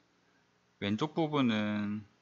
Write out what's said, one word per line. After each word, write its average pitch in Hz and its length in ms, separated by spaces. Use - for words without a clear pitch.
왼쪽 107 360
부분은 107 920